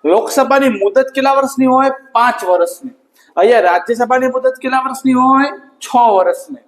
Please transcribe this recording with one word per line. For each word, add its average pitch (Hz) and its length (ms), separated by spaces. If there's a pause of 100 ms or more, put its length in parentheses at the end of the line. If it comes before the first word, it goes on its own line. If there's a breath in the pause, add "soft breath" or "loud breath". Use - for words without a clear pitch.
લોકસભાની 262 640
મુદત 208 460
કેટલા 269 180
વર્ષની 269 320
હોય? 262 240 (220)
પાંચ 233 340
વર્ષની. - 460 (460 soft breath)
અહીંયા 220 220
રાજ્યસભાની 240 680
મુદત 254 340
કેટલા 262 160
વર્ષની 254 360
હોય? 254 380 (260)
છ - 180
વર્ષની. 202 640 (100)